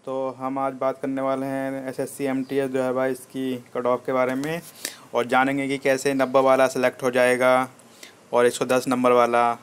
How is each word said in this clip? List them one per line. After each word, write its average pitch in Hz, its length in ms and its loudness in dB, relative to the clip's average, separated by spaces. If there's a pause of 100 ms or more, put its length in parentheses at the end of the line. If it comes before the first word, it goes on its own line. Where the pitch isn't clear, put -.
तो 131 260 -6
हम 131 280 -8
आज 135 140 -4
बात 131 280 -4
करने 135 200 -6
वाले 135 240 -2
हैं 135 440 -6
एसएससी 135 360 -8
एमटीएस 135 440 -2
दो 131 100 -2
हज़ार 127 140 -2
बाईस 131 320 -4
की 131 300 -6 (180)
कट 123 120 -6
ऑफ 123 200 0
के 135 80 -4
बारे 127 220 0
में 160 260 -6 (520)
और 120 120 0
जानेंगे 135 420 2
कि 139 120 -2
कैसे 135 340 0
नब्बे 131 280 2
वाला 131 260 4
सिलेक्ट 127 360 -2
हो 127 80 0
जाएगा 123 400 4 (800)
और 123 120 4
एक 123 80 4
सौ 135 120 -4
दस 127 220 0
नंबर 127 240 2
वाला 120 320 4 (200)